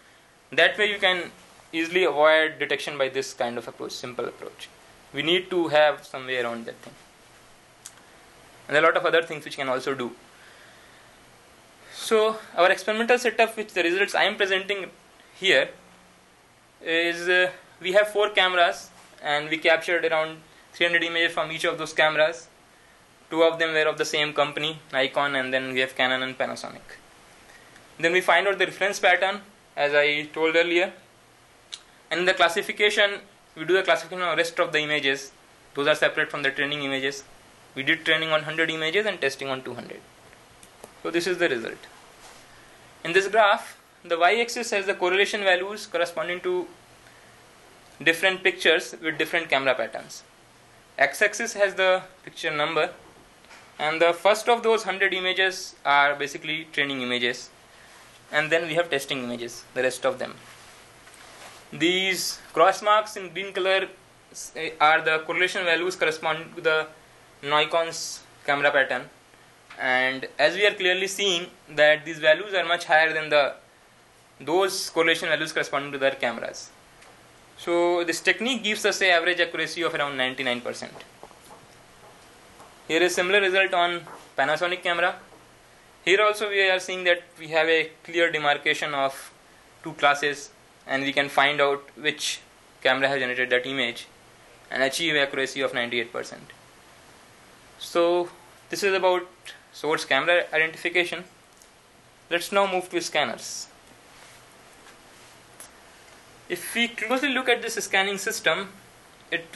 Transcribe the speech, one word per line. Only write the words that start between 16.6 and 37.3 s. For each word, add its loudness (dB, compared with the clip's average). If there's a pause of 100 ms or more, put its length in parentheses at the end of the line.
is, -2
uh, 4 (300)
we -4
have 6
four 2
cameras 2 (320)
and -2
we -2
captured 2
around -2 (320)
three 0
hundred 2
images 0
from -2
each -8
of 0
those -8
cameras. 2 (800)
Two 4
of 4
them 0
were 4
of -4
the 0
same -2
company, -2 (140)
Nikon, 0
and -2
then -2
we -2
have 0
Canon 0
and -8
Panasonic. -8 (1000)
Then 0
we 4
find 4
out 0
the 2
reference -2
pattern, 2 (340)
as 0
I 2
told 0
earlier. 2 (1200)
And -2
in 0
the 4
classification, 2 (340)
we -10
do 2
the 4
classification 0
of -2
rest 0
of 0
the 2
images. -2 (420)
Those -2
are 6
separate 0
from -6
the 0
training -4
images. -4 (500)